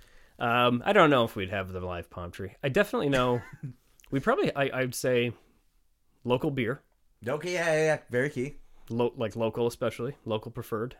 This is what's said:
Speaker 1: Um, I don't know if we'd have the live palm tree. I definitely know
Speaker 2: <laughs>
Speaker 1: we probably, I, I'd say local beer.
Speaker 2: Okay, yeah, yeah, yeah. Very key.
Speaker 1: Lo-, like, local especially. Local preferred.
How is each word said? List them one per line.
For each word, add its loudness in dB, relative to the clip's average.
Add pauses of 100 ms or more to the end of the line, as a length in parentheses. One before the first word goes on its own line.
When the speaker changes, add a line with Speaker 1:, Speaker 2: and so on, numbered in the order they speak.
(400)
Speaker 1:
Um, 4
I 4
don't 8
know 6
if -6
we'd -6
have -4
the -8
live -8
palm -12
tree. -12 (120)
I -2
definitely 0
know 2 (340)
Speaker 2:
<laughs> -20
Speaker 1:
we -2
probably, 2
I, -2
I'd -4
say 2 (920)
local 0
beer. -4 (460)
Speaker 2:
Okay, -4
yeah, -2
yeah, 4
yeah. 2 (120)
Very 0
key. -6 (340)
Speaker 1:
Lo-, 0
like, -4
local 0
especially. -4 (100)
Local -4
preferred. -6